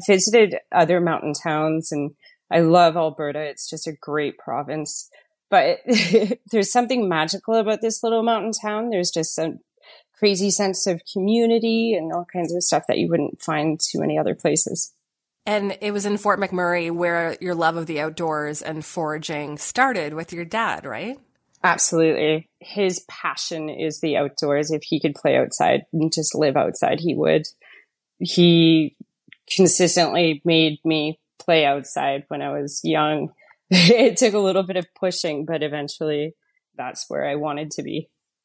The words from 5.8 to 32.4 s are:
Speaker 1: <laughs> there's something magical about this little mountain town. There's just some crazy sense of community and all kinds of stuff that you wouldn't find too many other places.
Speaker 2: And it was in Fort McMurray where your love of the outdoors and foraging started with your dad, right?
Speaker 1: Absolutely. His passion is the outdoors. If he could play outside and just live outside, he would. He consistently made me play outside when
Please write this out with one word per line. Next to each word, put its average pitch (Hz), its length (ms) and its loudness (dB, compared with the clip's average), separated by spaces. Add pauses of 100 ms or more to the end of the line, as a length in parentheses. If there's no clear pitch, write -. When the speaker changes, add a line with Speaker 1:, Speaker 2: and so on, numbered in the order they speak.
Speaker 1:
<laughs> 214 540 2 (120)
there's 202 200 0
something 247 360 0
magical 175 460 0
about 214 280 0
this 226 200 -4
little 226 220 0
mountain 226 280 -2
town. 214 380 -4
There's 180 220 -2
just 160 240 -4
some 160 240 -6 (520)
crazy 202 380 0
sense 190 380 -2
of 170 160 -4 (100)
community 226 800 0
and 160 180 -4
all 175 140 -6
kinds 170 260 -6
of 175 120 -2
stuff 156 240 0
that - 100 0
you 170 120 -2
wouldn't 156 340 -2
find 156 360 -2
too - 200 -4
many 156 180 -2
other 156 160 -2
places. - 580 -2 (560)
Speaker 2:
And 202 320 -2
it 208 120 -4
was 202 160 -4
in 208 100 0
Fort 202 220 0
McMurray 175 500 -2
where 170 500 -2
your 180 140 -4
love 165 220 0
of 165 100 -6
the 156 140 -4
outdoors 156 640 -4
and 156 200 -8
foraging 151 760 -6
started 202 560 -2
with 160 180 -10
your 170 120 -8
dad, 180 400 -4
right? 156 340 -10 (440)
Speaker 1:
Absolutely. 160 880 2 (100)
His 185 480 -4
passion 156 600 -8
is 151 320 -6
the 156 160 0
outdoors. 143 540 -2
If 151 120 -2
he 156 160 -2
could 147 140 0
play 135 240 2
outside - 560 2
and 160 180 0
just 156 220 -2
live 147 240 0
outside, - 420 0
he 160 140 -2
would. 156 300 2 (760)
He 165 760 4 (520)
consistently 165 1000 4
made 160 380 4
me 156 360 -2 (180)
play 160 260 2
outside 139 640 -2
when 147 140 -8